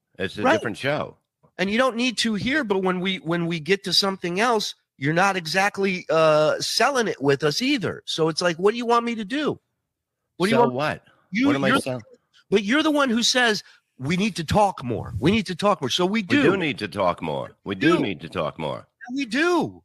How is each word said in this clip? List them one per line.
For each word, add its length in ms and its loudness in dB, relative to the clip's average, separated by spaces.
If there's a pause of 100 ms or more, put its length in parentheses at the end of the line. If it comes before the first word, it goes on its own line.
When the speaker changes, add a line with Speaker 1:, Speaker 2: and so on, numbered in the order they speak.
(180)
Speaker 1:
It's 180 -6
a 60 -6
Speaker 2:
Right. 100 2
Speaker 1:
different 240 -4
show. 400 -4 (400)
Speaker 2:
And 140 -2
you 80 -2
don't 180 2
need 220 -2
to 160 0
here, 280 -2
but 200 0
when 180 0
we, 160 -2
when 300 -2
we 120 -2
get 260 -2
to 100 -6
something 440 -2
else, 360 0 (240)
you're 160 0
not 220 4
exactly, 760 0
uh, 500 4
selling 480 2
it 140 -6
with 200 2
us 200 0
either. 420 -2
So 240 0
it's 140 -4
like, 160 0
what 140 4
do 40 -2
you 100 -6
want 200 2
me 80 -2
to 100 -6
do? 340 -4 (760)
What 100 0
do 40 2
you 60 4
Speaker 1:
Sell 80 6
Speaker 2:
want 100 0
Speaker 1:
what? 280 -4 (280)
Speaker 2:
You, 160 0
Speaker 1:
What 100 4
am 80 0
I 40 2
Speaker 2:
you're, 120 2
Speaker 1:
selling? 220 -6 (480)
Speaker 2:
but 140 2
you're 180 2
the 80 2
one 180 2
who 140 0
says, 400 2 (360)
"We 200 -2
need 180 -2
to 80 -6
talk 400 2
more. 340 -6
We 120 2
need 160 2
to 80 -8
talk 260 0
more." 80 -4
So 160 -2
we 160 0
Speaker 1:
We 20 -2
Speaker 2:
do. 200 2
Speaker 1:
do 160 4
need 200 -2
to 100 -4
talk 340 -2
more. 300 -6 (120)
We 100 -4
do 220 2
Speaker 2:
do. 60 2
Speaker 1:
need 180 -4
to 80 -12
talk 300 -4
more. 280 -6 (220)
Speaker 2:
And 80 -8
we 100 -4
do. 580 0